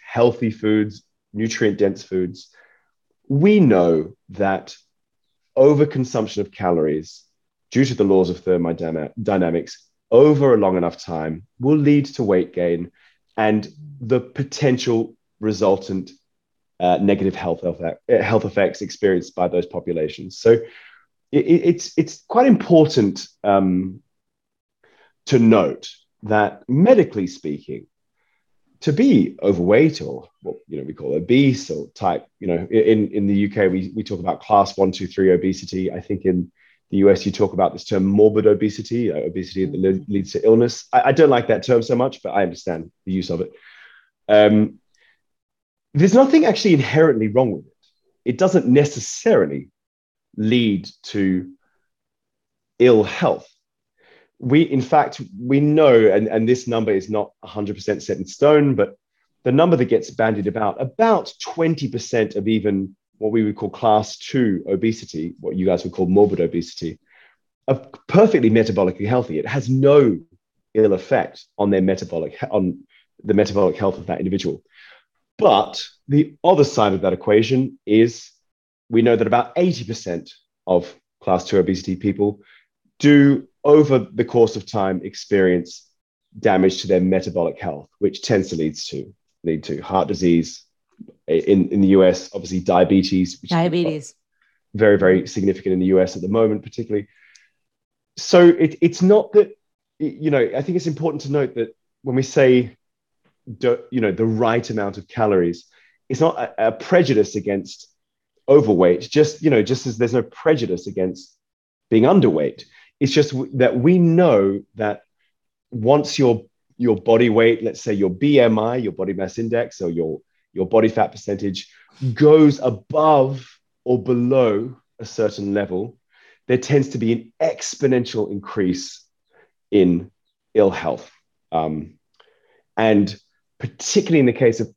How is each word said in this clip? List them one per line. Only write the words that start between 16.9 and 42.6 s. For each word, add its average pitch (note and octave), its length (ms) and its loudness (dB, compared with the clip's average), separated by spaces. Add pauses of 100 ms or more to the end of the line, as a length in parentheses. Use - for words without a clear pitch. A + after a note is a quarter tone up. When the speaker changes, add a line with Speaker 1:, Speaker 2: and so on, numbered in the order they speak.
Speaker 1:
negative G2 320 0
health, E2+ 280 -6
health, E2+ 200 -6
uh, - 400 -2
health A2 240 -2
effects F#2 340 -2
experienced F#2+ 540 -4
by F2+ 140 -2
those F2 180 -2
populations. E2 720 -8
So A2+ 140 4
it, A#2 120 2 (680)
it, E3+ 340 2
it's, F3 320 -2
it's - 300 -6
quite B3 180 2
important, D#3 800 2 (180)
um, F#2+ 560 0 (1300)
to C3+ 120 2
note A2 520 2 (320)
that G#2 460 -2
medically D3+ 580 2
speaking, D2 600 -12 (960)
to D3+ 120 -2
be F#3 500 2
overweight G2+ 600 2
or C2+ 260 -12 (140)
what, - 140 -12 (120)
you D2+ 100 -12
know, C2 60 -12
we D2+ 80 -12
call C#2 220 -8
obese B2 560 0
or D2+ 240 -8
type, F2 320 -4 (120)
you G2 80 -14
know, F2 240 -4
in, G#2+ 380 2
in G2+ 180 -4
the G2+ 80 0
U G2+ 140 0
K, G2+ 200 0
we, F#2 280 -4
we G#2+ 80 -8
talk F#2+ 160 -10
about F2 220 -6
class G2+ 340 0
one, F#2+ 160 0
two, F#2 140 -10
three F#2+ 260 0
obesity. F#2 580 -4
I F2+ 100 -12
think - 260 -10
in F2+ 260 -2 (380)
the G2+ 80 -2
U G2 120 6
S, F#2+ 160 0
you G2 60 -2
talk G2+ 200 -2
about F2 200 -2
this - 120 -16
term F#2+ 200 -2
morbid G#2 420 2
obesity, G#2+ 640 -2
uh, D2+ 60 -8
obesity F2+ 480 -6
that E2 140 -6
le-, F#2+ 140 0
Speaker 2:
Mm-hmm. F#2+ 200 -8
Speaker 1:
leads F#2+ 200 -6
to G#2 120 -6
illness. A#2 480 2
I, B2+ 140 2
I C#3 60 2
don't D3+ 180 4
like A#2+ 180 0
that G#2 160 -2
term A#2+ 180 2
so A#2+ 140 -2
much, C3 260 -4
but G2 80 -10
I G2+ 120 0
understand E2 500 -6 (120)